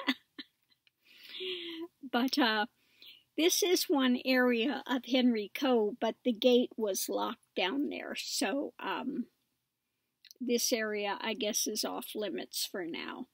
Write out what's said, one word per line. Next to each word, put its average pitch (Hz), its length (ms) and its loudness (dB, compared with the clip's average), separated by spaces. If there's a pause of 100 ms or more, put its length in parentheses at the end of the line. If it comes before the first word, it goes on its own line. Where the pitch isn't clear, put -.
(2000)
But, 254 260 0
uh, 220 300 2 (680)
this 330 260 2
is 359 280 4
one 262 340 4
area 247 640 2
of 254 180 -2
Henry 240 480 4
Cove, 233 460 2
but 226 240 0
the 254 80 2
gate 247 460 6
was 202 320 -2
locked 208 460 -4
down 226 340 0
there. - 260 -8
So, - 640 -4
um, - 460 -4 (1120)
this 240 320 0
area, 208 480 -2
I 220 140 -4
guess, 214 340 -2
is 214 160 -4
off 190 320 -8
limits - 500 -6
for 190 200 -6
now. - 480 -10